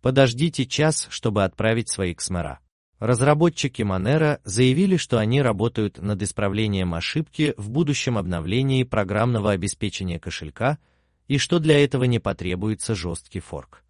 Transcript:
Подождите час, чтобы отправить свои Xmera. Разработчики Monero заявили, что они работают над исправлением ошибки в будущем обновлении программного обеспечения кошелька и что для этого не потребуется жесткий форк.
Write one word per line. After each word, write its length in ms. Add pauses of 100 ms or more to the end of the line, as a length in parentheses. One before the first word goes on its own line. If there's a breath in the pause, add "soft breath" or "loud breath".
Подождите 640
час, 420
чтобы 360
отправить 440
свои 240
Xmera. 460 (400)
Разработчики 840
Monero 640
заявили, 540
что 180
они 240
работают 560
над 240
исправлением 720
ошибки 640
в 140
будущем 480
обновлении 640
программного 720
обеспечения 680
кошелька 560 (500)
и 120
что 200
для 240
этого 220
не 140
потребуется 760
жесткий 460
форк. 500